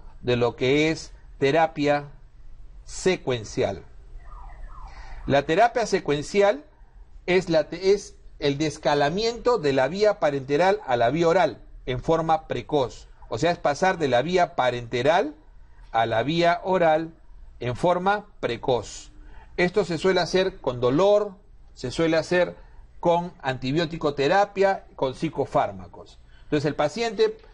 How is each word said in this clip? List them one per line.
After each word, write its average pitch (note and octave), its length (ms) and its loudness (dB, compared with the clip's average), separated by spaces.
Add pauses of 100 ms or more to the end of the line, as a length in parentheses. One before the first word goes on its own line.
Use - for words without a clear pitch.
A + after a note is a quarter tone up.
(200)
de A#2+ 160 0
lo A#2+ 200 0
que D3 340 2
es - 220 -6 (260)
terapia C#3+ 720 2 (760)
secuencial. B2 1000 -2 (1400)
La C3+ 160 2
terapia A3 440 2
secuencial G3 760 0 (640)
es, F3+ 240 2
la D#3 180 2
te-, F#3+ 240 0
es - 240 -2 (240)
el C#3+ 180 0
descalamiento E3+ 1000 0
de D3 160 0
la C3 120 4
vía G3+ 320 2
parenteral D3 680 0
a B2+ 100 0
la A#2+ 140 4
vía E3 180 2
oral E3 340 2 (240)
en B2+ 140 -4
forma D#3+ 480 0
precoz. C#3+ 600 -2 (200)
O A2 100 -6
sea, E3 140 2
es E3+ 60 -8
pasar F3+ 400 0
de D3+ 100 0
la B2 140 4
vía F3 340 0
parenteral B2+ 800 2 (560)
a A2+ 140 2
la A2+ 180 0
vía E3+ 400 2
oral E3 500 2 (460)
en A#2+ 160 -4
forma F3+ 500 0 (140)
precoz. A#2 720 -4 (440)
Esto F3+ 280 0
se E3 140 -4
suele F#3 220 2
hacer F#3 400 0
con B2 200 -4
dolor, G3 540 4 (400)
se B2 160 -10
suele E3 260 2
hacer F3 400 0 (420)
con E3+ 440 0
antibiótico C#3+ 720 -2
terapia, F#3+ 720 2 (100)
con C3 180 -2
psicofármacos. G2+ 1040 -4 (260)
Entonces D3 200 -2
el C#3+ 100 -2
paciente, G#3+ 600 -2 (180)